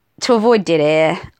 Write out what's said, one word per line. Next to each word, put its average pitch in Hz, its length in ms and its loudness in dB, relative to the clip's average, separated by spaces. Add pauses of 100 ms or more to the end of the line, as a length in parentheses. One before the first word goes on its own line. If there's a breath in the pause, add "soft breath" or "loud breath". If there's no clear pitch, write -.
(200)
to - 140 0
avoid 220 300 2
dead 165 160 0
air, 156 400 0 (200)